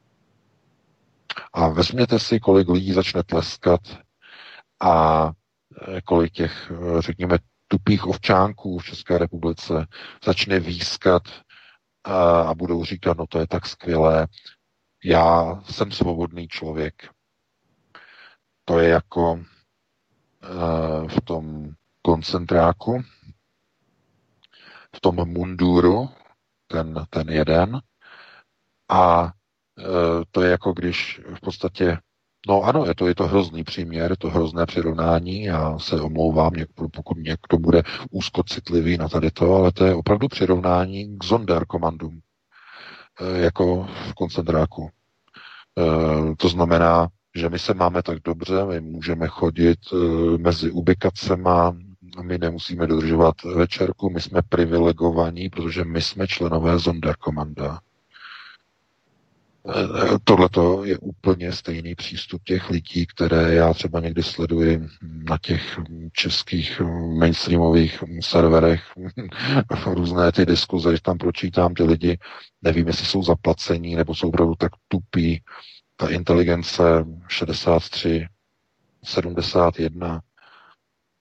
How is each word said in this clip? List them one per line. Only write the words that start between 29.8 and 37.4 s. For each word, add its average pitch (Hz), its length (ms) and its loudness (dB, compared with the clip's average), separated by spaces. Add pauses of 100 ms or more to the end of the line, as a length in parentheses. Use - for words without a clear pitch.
to 92 120 0
je 90 80 4
jako 90 220 0
když 87 480 -6 (140)
v - 60 -16
podstatě, 90 580 -2 (500)
no 101 140 4
ano, 127 240 2
je 85 80 0
to, 90 140 0
je 87 60 2
to 92 120 0
hrozný 82 380 0
příměr, 82 460 -6
je 92 60 -2
to - 140 -6
hrozné 82 360 0
přirovnání, 85 800 -2
já 80 340 -2
se 80 220 -4
omlouvám, 80 520 0
něk-, 80 400 -8
pokud - 240 -10
někdo 80 420 -2